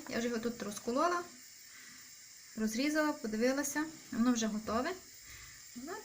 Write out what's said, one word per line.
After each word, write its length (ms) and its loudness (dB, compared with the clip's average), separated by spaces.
я 100 0
вже 80 0
його 120 0
тут 240 -2
розколола, 600 2
розрізала, 580 4
подивилася, 720 2
воно 220 6
вже 140 4
готове. 440 2
Ну, 180 -8